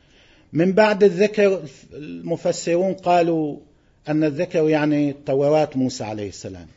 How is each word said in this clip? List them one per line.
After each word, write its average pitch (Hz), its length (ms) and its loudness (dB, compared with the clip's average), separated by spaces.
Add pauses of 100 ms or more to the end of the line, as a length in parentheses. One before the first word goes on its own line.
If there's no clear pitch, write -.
(540)
من 180 200 2
بعد 208 300 4
الذكر، 196 580 2 (320)
المفسرون 170 1000 -4
قالوا 170 640 0 (500)
أن 151 160 0
الذكر 156 460 0
يعني 147 460 0 (100)
توراة 143 500 2
موسى 127 280 -4
عليه 104 240 -8
السلام، 92 500 -16